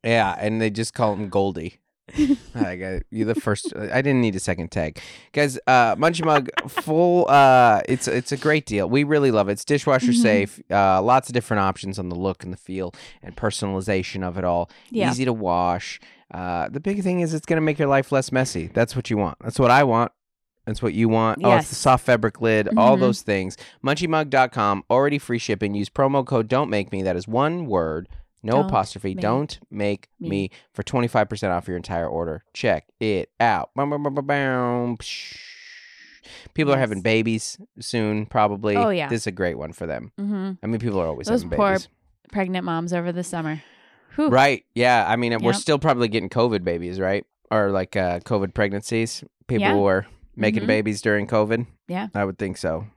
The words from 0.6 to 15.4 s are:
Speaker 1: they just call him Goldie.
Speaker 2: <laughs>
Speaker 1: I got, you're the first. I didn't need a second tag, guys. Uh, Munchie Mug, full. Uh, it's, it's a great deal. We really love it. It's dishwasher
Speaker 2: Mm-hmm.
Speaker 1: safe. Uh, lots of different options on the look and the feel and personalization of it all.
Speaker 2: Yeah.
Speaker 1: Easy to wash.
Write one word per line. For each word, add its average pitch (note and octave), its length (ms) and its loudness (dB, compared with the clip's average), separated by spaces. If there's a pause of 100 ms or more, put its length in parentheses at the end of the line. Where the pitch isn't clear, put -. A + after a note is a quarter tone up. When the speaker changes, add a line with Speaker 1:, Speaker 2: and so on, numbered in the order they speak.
Speaker 1:
they A2+ 100 0
just A2 240 -6
call G#2+ 200 0
him G2 140 -6
Goldie. F2+ 520 -2 (280)
Speaker 2:
<laughs> C#4 460 -2
Speaker 1:
I F2+ 220 -4
got, F#2 340 -6
you're A2 160 -2
the A2+ 80 0
first. - 420 -2
I G#2+ 240 -2
didn't C3+ 200 2
need G#2+ 160 0
a F#2 40 -4
second E2+ 300 -4
tag, D#2 300 -4 (320)
guys. C#3+ 340 0
Uh, B2 300 4
Munchie E3 280 0
Mug, D3 240 2 (200)
full. F3 600 2
Uh, B2+ 600 6
it's, B2+ 180 -2
it's - 240 -4
a C#3+ 60 -4
great D3+ 300 0
deal. G2 220 -2
We C#3 140 2
really C#3+ 300 4
love G2+ 160 2
it. G2+ 40 -2
It's - 120 -6
dishwasher C3 480 2
Speaker 2:
Mm-hmm. A#2+ 100 2
Speaker 1:
safe. G#2 380 2 (100)
Uh, F#2+ 320 4
lots B2 260 2
of B2+ 40 -12
different A2+ 300 -2
options F#2+ 360 -4
on F2+ 100 -6
the F2 60 -6
look F#2 300 -4
and F2+ 80 -10
the F2+ 40 -10
feel F#2 380 -8 (260)
and F#2 160 -18
personalization G2 840 -4
of F2+ 160 -6
it F2+ 60 -4
all. F2 260 0 (200)
Speaker 2:
Yeah. G3 200 0
Speaker 1:
Easy C3 140 -2
to B2 80 0
wash. F2+ 680 -2 (340)